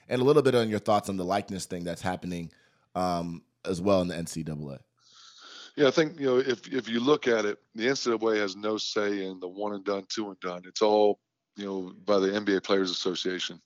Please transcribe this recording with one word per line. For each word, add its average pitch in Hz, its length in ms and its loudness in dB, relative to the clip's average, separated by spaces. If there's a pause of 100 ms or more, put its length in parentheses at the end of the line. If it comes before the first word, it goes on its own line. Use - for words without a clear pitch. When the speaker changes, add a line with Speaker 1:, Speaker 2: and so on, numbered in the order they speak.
Speaker 1:
and 123 120 0
a 127 40 2
little 147 180 6
bit 131 140 4
on 113 120 4
your 107 120 -2
thoughts 104 280 2
on 98 80 -4
the 90 80 -4
likeness 98 420 -4
thing 87 180 -8
that's 85 180 -8
happening, 87 480 -6 (460)
um, 87 460 -2 (220)
as 87 160 -4
well 95 220 4
in 87 60 -2
the 82 80 -6
N 82 100 -6
C 80 160 -8
double 76 300 -8
A. 65 80 -14 (960)
Speaker 2:
Yeah, 143 120 6
I - 20 6
think, 151 280 2
you 139 60 -4
know, 127 140 4
if, 131 340 -2
if 120 160 -4
you 117 120 -2
look 139 280 2
at 110 160 2
it, 104 140 -4 (160)
the 110 120 -4
N 135 100 0
C 123 140 -2
double 113 200 0
A 107 80 2
has 101 180 -2
no 107 220 -2
say 101 460 -2
in 92 160 -8
the 90 80 -10
one 104 260 -6
and 98 100 -10
done, 98 240 -2
two 107 200 -6
and 95 120 -14
done. 90 240 -8
It's 92 160 -12
all, 107 400 6 (360)
you 101 100 -8
know, 95 260 -6 (120)
by 101 140 4
the 95 160 4
N 104 100 -2
B 98 120 4
A 90 40 2
Players 95 300 2
Association. 87 760 -4